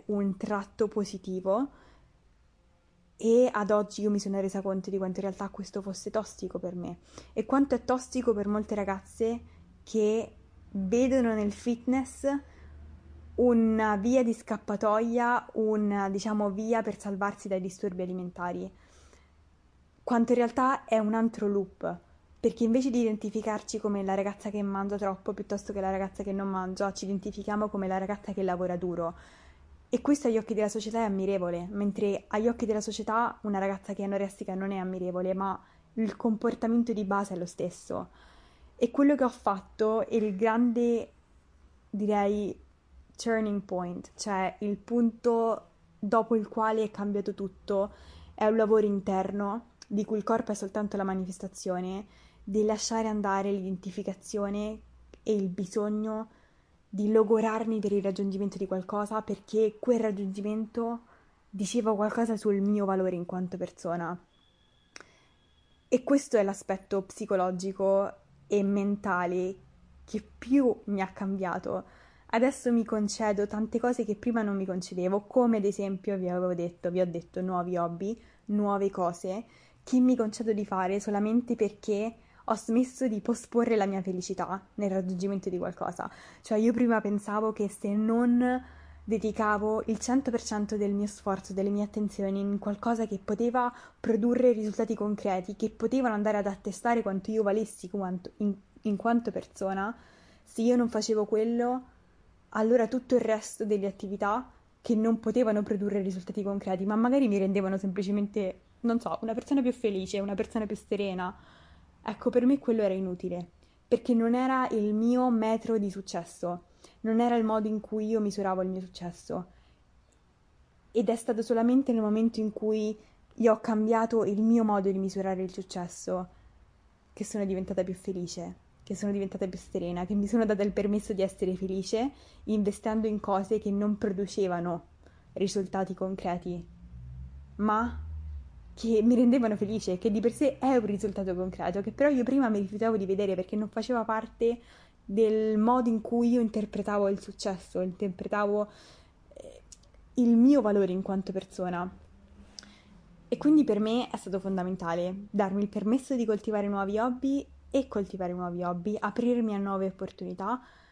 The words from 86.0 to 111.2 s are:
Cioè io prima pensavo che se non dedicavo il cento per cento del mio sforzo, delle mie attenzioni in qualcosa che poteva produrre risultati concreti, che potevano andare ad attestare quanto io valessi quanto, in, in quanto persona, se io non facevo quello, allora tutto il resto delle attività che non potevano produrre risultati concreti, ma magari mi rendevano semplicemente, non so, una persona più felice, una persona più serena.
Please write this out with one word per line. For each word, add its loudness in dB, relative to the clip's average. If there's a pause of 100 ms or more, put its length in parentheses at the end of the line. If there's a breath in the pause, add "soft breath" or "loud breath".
Cioè 0
io 6
prima 4
pensavo -2
che -2
se -6
non 2 (400 loud breath)
dedicavo 0
il 0
cento 0
per 0
cento -4
del 0
mio 0
sforzo, -6
delle 0
mie 0
attenzioni -4
in -2
qualcosa -2
che -6
poteva 0 (240 loud breath)
produrre 4
risultati -2
concreti, -2
che -2
potevano 0
andare 0
ad 0
attestare -2
quanto -4
io 2
valessi -2
quanto, -6
in, 0 (280)
in 0
quanto 0
persona, -4 (520 loud breath)
se -6
io 6
non 4
facevo 0
quello, 0 (680)
allora 4
tutto 0
il 2
resto -2
delle 0
attività -4 (320 soft breath)
che 0
non 4
potevano 2
produrre -2
risultati -4
concreti, -4
ma 0
magari 4
mi 2
rendevano 2
semplicemente, -2 (220)
non 2
so, 6
una 0
persona 4
più 6
felice, 0
una 0
persona -2
più -2
serena. -2 (720 loud breath)